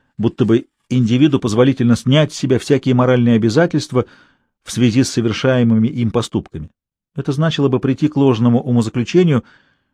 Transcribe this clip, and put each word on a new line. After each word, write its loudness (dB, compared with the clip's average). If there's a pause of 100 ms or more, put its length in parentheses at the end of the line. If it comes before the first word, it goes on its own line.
(180)
будто -2
бы 0 (220)
индивиду 2
позволительно 0
снять 0
с -12
себя -2
всякие 0
моральные 2
обязательства 0 (580)
в -16
связи 2
с -8
совершаемыми 0
им -4
поступками. -6 (460)
Это -6
значило -2
бы 0
прийти -2
к -4
ложному 2
умозаключению – 0 (500)